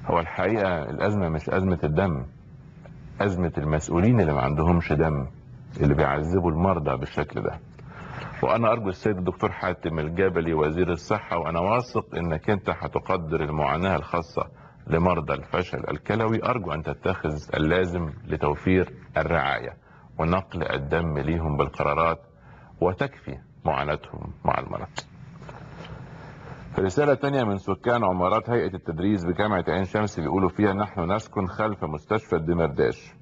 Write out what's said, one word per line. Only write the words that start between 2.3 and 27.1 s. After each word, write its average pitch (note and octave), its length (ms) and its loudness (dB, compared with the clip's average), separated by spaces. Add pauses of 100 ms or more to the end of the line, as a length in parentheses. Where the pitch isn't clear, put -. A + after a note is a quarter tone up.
أزمة F2+ 360 0
المسؤولين E2+ 640 4
اللي D#2 120 4
ما C2+ 80 2
عندهمش D#2+ 520 2
دم، D2+ 340 2 (540)
اللي C#2+ 140 6
بيعذبوا D#2 560 2
المرضى D#2+ 460 2
بالشكل C2+ 440 -4
ده. - 180 -4 (840)
وأنا A2 280 4
أرجو A2+ 180 0
السيد F#2+ 280 0
الدكتور F2+ 340 0
حاتم E2+ 480 -4
الجبلي E2+ 540 0
وزير D#2 380 2
الصحة، F2 460 -2
وأنا E2 220 -2
واثق A2 560 -2
إنك D#2+ 340 -2
أنت G#2 200 0
هتقدر E2 760 -2
المعاناة D2+ 520 0
الخاصة - 520 -2 (400)
لمرضى E2 460 2
الفشل D2 580 -4
الكلوي، A2 520 0
أرجو G2+ 280 -2
أن D#2 120 -4
تتخذ E2 460 -2 (240)
اللازم E2+ 560 2 (180)
لتوفير D#2 680 2 (240)
الرعاية C#2+ 560 0 (460)
ونقل E2+ 440 0
الدم D2+ 540 0
ليهم D#2 400 0
بالقرارات، D2 600 2 (640)
وتكفي F2+ 560 -2 (280)
معاناتهم D2 680 -4 (120)
مع - 140 0
المرض. - 300 -8 (1900)
رسالة C#3 340 4